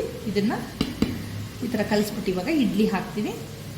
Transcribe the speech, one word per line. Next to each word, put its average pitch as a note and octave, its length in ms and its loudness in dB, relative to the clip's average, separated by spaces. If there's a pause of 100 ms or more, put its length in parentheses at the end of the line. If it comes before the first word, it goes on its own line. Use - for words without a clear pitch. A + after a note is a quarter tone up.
(300)
ಇದನ್ನ G3+ 240 2 (1080)
ಈ A#3+ 40 0
ಥರ G#3 220 0
ಕಲಿಸ್ಬಿಟ್ಟು G#3 420 2
ಇವಾಗ F3+ 160 0
ಇಡ್ಲಿ A3 400 4
ಹಾಕ್ತೀನಿ. G#3 440 0 (460)